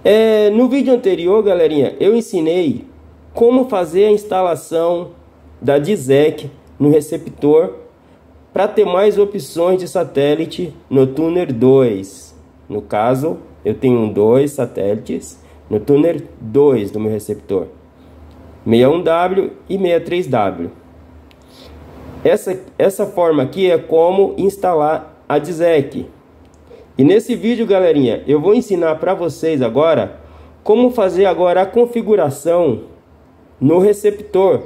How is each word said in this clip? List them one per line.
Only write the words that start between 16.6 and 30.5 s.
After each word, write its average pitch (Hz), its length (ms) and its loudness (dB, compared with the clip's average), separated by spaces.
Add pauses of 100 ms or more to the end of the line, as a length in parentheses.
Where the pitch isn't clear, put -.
do 107 60 -10
meu 107 140 -4
receptor, 101 560 -6 (960)
sessenta 113 140 2
e 127 100 6
um 165 160 0
W 175 480 0 (180)
e 190 80 -4
sessenta 175 200 0
e - 20 2
três 175 280 -4
W. 95 440 -2 (1500)
Essa, 185 380 -2 (180)
essa 190 280 0
forma 165 380 0
aqui 180 280 0
é 160 60 2
como 175 600 2
instalar 170 920 -2
a 147 100 0
dizec. 156 680 -2 (920)
E 127 60 4
nesse 220 300 2
vídeo, 220 320 -2
galerinha, 160 640 2
eu 147 140 2
vou 196 120 2
ensinar 170 420 0
pra 170 180 -2
vocês 160 480 -4
agora 123 580 0 (420)